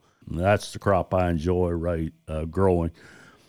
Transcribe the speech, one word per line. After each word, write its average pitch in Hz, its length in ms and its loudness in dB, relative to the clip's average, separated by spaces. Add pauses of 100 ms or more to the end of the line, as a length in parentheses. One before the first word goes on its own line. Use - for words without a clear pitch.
(300)
And - 80 -6
that's 98 360 2
the - 60 -12
crop 95 340 0
I 92 160 2
enjoy 87 400 0
ra-, 82 400 -4 (180)
uh, 78 160 -6
growing. 85 480 2 (580)